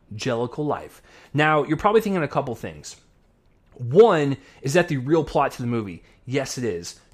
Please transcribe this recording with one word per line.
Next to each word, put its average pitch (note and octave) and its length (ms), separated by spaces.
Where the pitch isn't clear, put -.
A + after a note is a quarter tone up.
Jellicle A#2+ 500
life. - 380
Now, D3+ 280
you're D3+ 140
probably G#3+ 240
thinking G3 220
a C#3 40
couple C#3 280
things. D#2 420
One, D3 640
is C3+ 100
that E3+ 160
the D3 80
real C#3+ 280
plot C#3+ 280
to - 80
the B2 80
movie? G#2 360
Yes, C3 320
it B2+ 80
is. F2 340